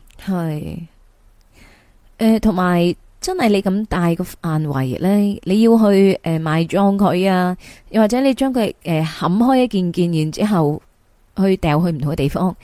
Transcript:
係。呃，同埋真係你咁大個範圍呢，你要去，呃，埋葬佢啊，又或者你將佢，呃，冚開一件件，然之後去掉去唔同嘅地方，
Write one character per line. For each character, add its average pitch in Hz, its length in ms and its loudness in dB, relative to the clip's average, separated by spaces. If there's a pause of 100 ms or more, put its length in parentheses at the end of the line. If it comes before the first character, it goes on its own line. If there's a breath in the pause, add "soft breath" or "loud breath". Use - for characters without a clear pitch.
(240)
係。 160 540 -8 (1400 soft breath)
呃， 220 240 4
同 214 120 2
埋 180 400 2 (280)
真 370 160 -4
係 269 100 2
你 202 140 2
咁 202 240 -2
大 170 300 0
個 180 100 -6
範 156 420 -4
圍 131 320 -4
呢， 202 460 0
你 196 160 0
要 226 160 6
去， 196 460 4
呃， 165 140 -2
埋 160 300 0
葬 196 300 0
佢 185 340 2
啊， 180 240 0 (360 loud breath)
又 220 100 2
或 214 80 4
者 247 100 -2
你 269 140 2
將 269 200 -2
佢， 226 200 -2 (100)
呃， 160 180 -2
冚 160 360 -4
開 254 260 2
一 247 60 0
件 180 240 -2
件， 175 180 0
然 156 180 0
之 202 160 -4
後 160 360 0 (560)
去 190 180 2
掉 151 240 0
去 170 140 0
唔 139 60 -6
同 156 120 -4
嘅 - 60 -6
地 139 100 0
方， 175 260 -4 (100 loud breath)